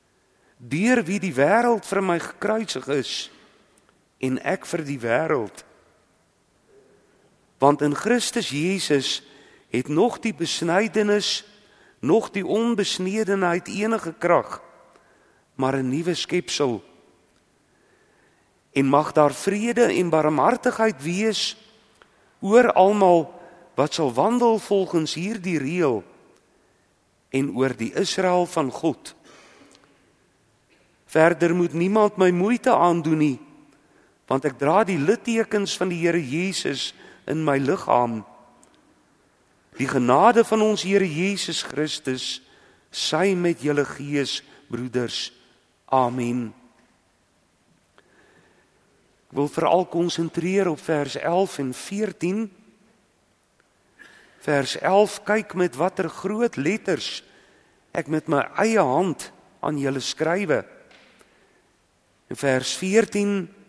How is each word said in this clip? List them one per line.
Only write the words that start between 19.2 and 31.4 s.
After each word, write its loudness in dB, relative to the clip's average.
vrede 0
en 0
barmhartigheid 0
wees -2
oor 6
almal 4
wat 0
sal -2
wandel 2
volgens 0
hierdie -4
reël 0
en -2
oor 0
die -6
Israel 0
van -2
God. -4
Verder 4